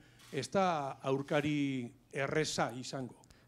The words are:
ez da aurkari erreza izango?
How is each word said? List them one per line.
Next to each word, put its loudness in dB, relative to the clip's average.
ez -4
da 0
aurkari 0
erreza 0
izango? -8